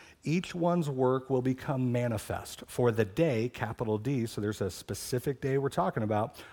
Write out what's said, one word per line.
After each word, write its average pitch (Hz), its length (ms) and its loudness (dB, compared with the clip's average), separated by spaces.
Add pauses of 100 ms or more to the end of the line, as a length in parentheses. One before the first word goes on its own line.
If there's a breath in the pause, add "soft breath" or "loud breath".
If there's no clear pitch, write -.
(260 loud breath)
"each 170 280 0
one's 170 360 2
work 131 400 2
will 131 120 4
become 127 520 0
manifest, 113 720 -2
for 123 240 4
the 107 140 2
day," 120 420 2
capital 110 500 -2
D, 117 280 0
so 113 160 -6
there's 104 180 -2
a 98 100 0
specific - 720 -6
day 135 180 0
we're 135 120 0
talking 170 340 0
about, 107 500 -2